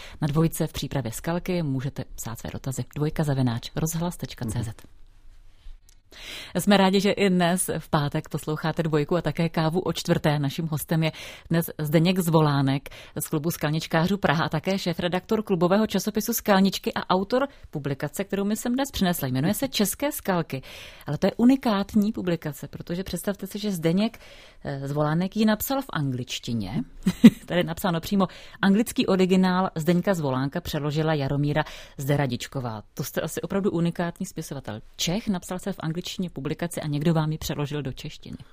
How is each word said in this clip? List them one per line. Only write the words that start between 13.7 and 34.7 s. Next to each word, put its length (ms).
Praha 260
a 40
také 300
šéfredaktor 640
klubového 440
časopisu 460
Skalničky 640
a 160
autor 380
publikace, 540
kterou 200
mi 120
sem 180
dnes 160
přinesla. 380
Jmenuje 260
se 140
České 440
skalky, 500
ale 120
to 80
je 100
unikátní 760
publikace, 560
protože 360
představte 420
si, 120
že 140
Zdeněk, 460
eh, 240
Zvolánek 480
ji 80
napsal 380
v 100
angličtině. 920
<laughs> 340
Tady 140
je 40
napsáno 360
přímo: 260
"Anglický 440
originál 680
Zdeňka 400
Zvolánka 460
přeložila 540
Jaromíra 500
Zderadičková." 840
To 100
jste 160
asi 220
opravdu 280
unikátní 560
spisovatel. 540